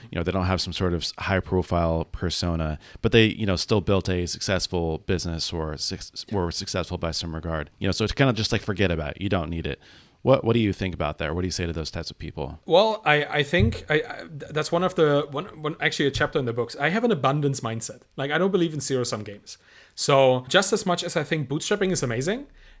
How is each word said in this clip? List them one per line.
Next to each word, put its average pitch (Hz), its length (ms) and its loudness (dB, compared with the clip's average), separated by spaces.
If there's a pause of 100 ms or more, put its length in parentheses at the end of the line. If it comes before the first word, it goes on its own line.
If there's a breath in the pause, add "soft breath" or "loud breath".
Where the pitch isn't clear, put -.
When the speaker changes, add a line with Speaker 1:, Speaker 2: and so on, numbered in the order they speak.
(100)
Speaker 1:
you 82 60 -10
know, 85 80 0
they 87 80 0
don't 92 140 0
have 92 140 2
some 87 120 -6
sort 87 220 0
of 80 80 -2
s-, - 160 -6
high 95 220 0
profile 85 720 0
persona, 82 640 -2 (240 loud breath)
but 113 100 2
they, 113 140 10
you 107 200 0
know, 92 100 2
still 107 240 2
built 95 280 2
a 90 180 0
successful 85 800 -2
business 85 460 -2
or 78 240 -4
suc-, - 160 -6 (360)
Speaker 2:
Yeah. 101 80 -4
Speaker 1:
were 87 140 0
successful 92 480 -4
by 82 120 -4
some 80 240 -6
regard. 80 440 -6
You 101 100 -2
know, 92 40 2
so 110 120 0
it's 101 80 0
kind 135 180 4
of 107 60 -2
just 110 160 0
like, 107 100 0
forget 95 280 0
about 78 260 -4
it. - 60 -16
You 98 60 -4
don't 85 220 0
need 82 160 -4
it. 71 120 -6 (440 loud breath)
What, 127 220 4
what 113 100 4
do 117 60 4
you 101 120 2
think 92 220 -4
about 78 240 -4
that? 78 160 -2
What 90 80 -2
do 92 60 -2
you 82 40 -4
say 90 140 -2
to 82 60 -4
those 80 180 -6
types 85 200 -8
of - 80 -16
people? 76 480 -8
Speaker 2:
Well, 208 380 4
I, 147 200 4
I 147 180 0
think 185 480 2
I, 151 40 2
I, - 220 -2 (220)
th-, - 140 -12
that's 151 200 -2
one 175 120 2
of 180 100 0
the, 151 360 4
one, 156 160 -6 (160)
one, 156 180 -4
actually 156 260 0
a 135 40 2
chapter 156 280 0
in 135 60 0
the 117 80 -2
books. 117 280 -4
I 147 100 0
have 220 140 2
an 240 80 2
abundance 139 480 0
mindset. 113 420 -6 (140)
Like, 143 140 -4
I 156 80 2
don't 190 140 4
believe 165 220 2
in 143 60 -6
zero-sum 123 440 -2
games. 104 340 -14 (360 soft breath)
So 131 540 6
just 196 240 4
as 202 140 0
much 175 180 2
as 170 120 -6
I 151 80 0
think 151 240 -2
bootstrapping 190 420 0
is 151 120 0
amazing, 143 440 -2 (340 soft breath)